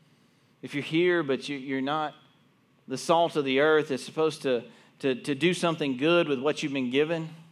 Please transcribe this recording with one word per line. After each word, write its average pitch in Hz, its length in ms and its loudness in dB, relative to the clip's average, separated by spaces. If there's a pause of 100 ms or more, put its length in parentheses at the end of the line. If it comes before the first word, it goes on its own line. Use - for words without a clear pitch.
(600)
if 131 140 -12
you're 143 100 -4
here, 170 380 2
but 135 260 -2
you, 147 80 -6
you're 135 240 -6
not 147 340 -4 (760)
the 127 100 -6
salt 170 380 2
of 143 100 0
the 131 140 2
earth 151 280 4
that's 127 160 -4
supposed 156 380 -2
to, 123 220 0 (340)
to, 131 160 0
to 139 200 -4
do 165 200 2
something 160 420 -2
good 160 320 2
with 135 120 0
what 147 220 -2
you've 143 120 -4
been 127 160 -2
given, 160 400 0 (220)